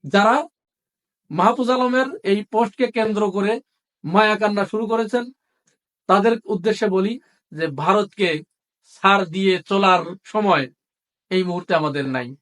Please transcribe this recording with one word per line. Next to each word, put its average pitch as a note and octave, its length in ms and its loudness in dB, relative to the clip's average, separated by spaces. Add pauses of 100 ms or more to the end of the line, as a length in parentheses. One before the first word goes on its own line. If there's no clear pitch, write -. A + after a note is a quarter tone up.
যারা G3+ 320 4 (960)
মাহফুজ A3 380 2
আলমের B3+ 380 0 (160)
এই G3+ 160 0 (120)
পোস্টকে A3+ 360 0 (100)
কেন্দ্র A3 340 0
করে G3 200 -2 (520)
মায়া G#3+ 320 4
কান্না G#3 300 0
শুরু A3 220 -4
করেছেন, A3+ 360 -2 (880)
তাদের G3+ 240 4 (120)
উদ্দেশ্যে G#3 500 -2
বলি G3 180 0 (380)
যে D#3+ 140 -6 (160)
ভারতকে G3+ 480 0 (640)
ছাড় G3 320 2 (100)
দিয়ে F#3+ 200 2 (160)
চলার F#3+ 320 4 (240)
সময় F#3 400 0 (680)
এই F#3 160 0
মুহূর্তে F3 320 -6
আমাদের C#3+ 260 -4 (100)
নাই B2 120 -6 (140)